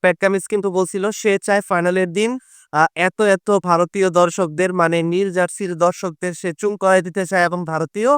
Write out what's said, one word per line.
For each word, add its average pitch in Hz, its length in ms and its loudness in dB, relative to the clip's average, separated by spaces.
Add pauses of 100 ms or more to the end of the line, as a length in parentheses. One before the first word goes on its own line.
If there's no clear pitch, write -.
প্যাট 180 180 2
কামিন্স 190 280 0
কিন্তু 202 240 -2
বলছিল 185 400 -2
সে 202 280 0
চায় 202 220 0
ফাইনালের 180 520 0
দিন, 220 260 -2 (340)
আহ, 156 220 4
এত 180 260 -2
এত 202 440 2
ভারতীয় 180 460 2
দর্শকদের 175 640 0
মানে 170 300 2
নীল 180 300 0
জার্সির 180 420 -2
দর্শকদের 175 600 -2
সে 175 180 -6
চুপ 208 280 -4
করায় 190 220 4
দিতে 180 240 -4
চায় 180 180 2
এবং 175 200 -4
ভারতীয় 160 540 -2